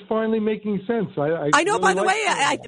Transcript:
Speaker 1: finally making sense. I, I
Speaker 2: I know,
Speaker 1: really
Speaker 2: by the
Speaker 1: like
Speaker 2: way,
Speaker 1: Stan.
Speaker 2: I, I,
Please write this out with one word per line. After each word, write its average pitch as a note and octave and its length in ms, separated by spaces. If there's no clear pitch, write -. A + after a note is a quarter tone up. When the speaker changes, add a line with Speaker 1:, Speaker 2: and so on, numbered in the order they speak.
Speaker 1:
finally A3 300
making G#3+ 480
sense. A#3 280
I, D3 60
I D3 320
Speaker 2:
I D4 100
know, G4+ 100
Speaker 1:
really - 80
Speaker 2:
by F#4+ 120
the F#4 100
Speaker 1:
like F#4+ 120
Speaker 2:
way, A4 80
Speaker 1:
Stan. F4 140
Speaker 2:
I, C#4+ 140
I, C#4 160